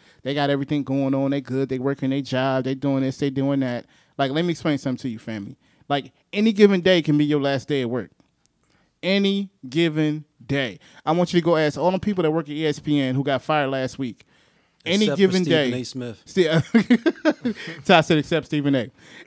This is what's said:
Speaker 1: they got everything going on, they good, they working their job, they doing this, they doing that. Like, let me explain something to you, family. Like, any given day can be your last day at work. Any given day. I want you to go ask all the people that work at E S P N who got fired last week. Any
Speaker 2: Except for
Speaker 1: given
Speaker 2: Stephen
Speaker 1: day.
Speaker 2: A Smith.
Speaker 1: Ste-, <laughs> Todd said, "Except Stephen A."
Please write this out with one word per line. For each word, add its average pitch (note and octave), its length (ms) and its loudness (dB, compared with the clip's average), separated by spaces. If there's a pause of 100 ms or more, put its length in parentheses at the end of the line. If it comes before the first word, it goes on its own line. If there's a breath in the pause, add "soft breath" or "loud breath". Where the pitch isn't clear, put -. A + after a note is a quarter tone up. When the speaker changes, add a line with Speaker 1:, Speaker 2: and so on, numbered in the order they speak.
(220 soft breath)
Speaker 1:
they C3+ 120 -4
got C#3+ 160 0
everything C#3 320 0
going C3+ 320 0
on, C3+ 160 0
they C#3+ 100 -2
good, C3 280 -4
they C3 100 -4
working C3+ 320 -2
their C3+ 100 -2
job, C3 440 -2
they C3 100 -2
doing C3+ 280 -2
this, C3+ 160 -2
they C#3+ 120 -2
doing C3+ 300 0
that. B2 260 -4 (320 soft breath)
Like, C3+ 140 0
let D#3+ 120 0
me F3 60 0
explain D#3 280 -2
something B2+ 240 -6
to C3+ 60 -6
you, A2+ 120 -8
family. A2 360 -12 (320 soft breath)
Like, C#3 240 -4 (200)
any G#3+ 200 2
given G3+ 300 6
day F3+ 200 4
can D3 140 2
be D3 80 4
your D3 160 0
last C#3 280 -2
day C#3+ 140 -2
at A#2 80 -2
work. A#2 200 -6 (920)
Any G3 460 0 (200)
given D3+ 560 0 (220)
day. C3 320 -4 (280 loud breath)
I D3+ 60 0
want F3 200 0
you F3 80 4
to D#3+ 40 -10
go E3 120 4
ask D3+ 220 0
all D#3+ 120 2
the F#3+ 80 -2
people F#3 240 -2
that D#3 80 2
work D#3 180 -2
at D3+ 60 -12
E D#3 120 -2
S D3 120 -2
P D3 220 0
N C3 140 -2
who C3+ 100 -2
got C3+ 160 0
fired D3 300 0
last C3 280 -4
week. B2 280 -10 (580 soft breath)
Any G3 220 2
Speaker 2:
Except D#3 60 2
for C#3 40 -2
Speaker 1:
given F#3 280 4
Speaker 2:
Stephen D3+ 260 2
Speaker 1:
day. B2 100 -4
Speaker 2:
A B2 40 -10
Smith. A#2+ 420 -12
Speaker 1:
Ste-, F#3 1600 0
<laughs> - 20 -
Todd E3+ 180 6
said, D#3+ 140 4
"Except D3 280 -2
Stephen C#3+ 280 0
A." A#2+ 160 -2 (360 loud breath)